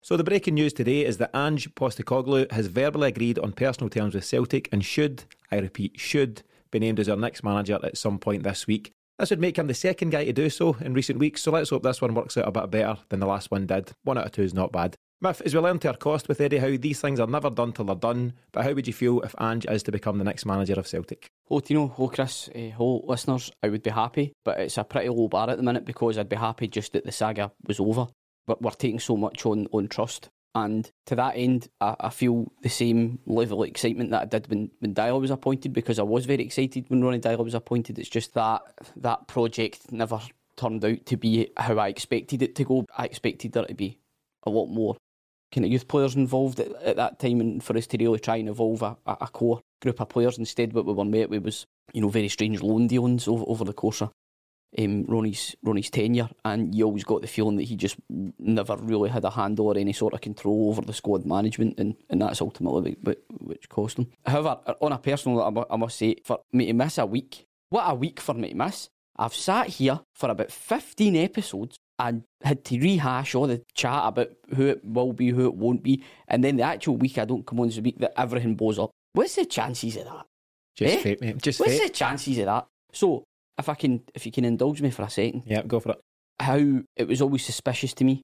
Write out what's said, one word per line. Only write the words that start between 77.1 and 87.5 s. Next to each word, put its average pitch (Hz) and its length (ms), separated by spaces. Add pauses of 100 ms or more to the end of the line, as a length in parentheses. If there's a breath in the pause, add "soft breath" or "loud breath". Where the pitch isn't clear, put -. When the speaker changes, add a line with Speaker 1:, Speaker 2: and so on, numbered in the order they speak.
Speaker 2:
I 113 100
don't 120 200
come 120 140
on 120 80
is 113 80
the 110 60
week 117 160
that - 220
everything 117 360
blows 107 240
up. 107 100 (220)
What's 311 240
the 381 80
chances 117 540
of - 80
that? - 200 (500)
Speaker 1:
Just 143 200
Speaker 2:
Eh? 403 40
Speaker 1:
fate, 101 200
mate. 117 200
Just 143 200
Speaker 2:
What's - 180
Speaker 1:
fate. 427 60
Speaker 2:
the - 100
chances 131 440
of 98 80
that? 107 200 (260)
So, 175 300 (340)
if 147 120
I 151 60
can, 127 280 (140)
if - 100
you 113 60
can 123 120
indulge 135 380
me 135 80
for 107 120
a 104 80
second. 117 360
Speaker 1:
Yeah, 107 160
go 113 160
for 110 140
it. - 80 (400)
Speaker 2:
How 135 400 (160)
it 117 100
was 131 160
always 135 220
suspicious - 500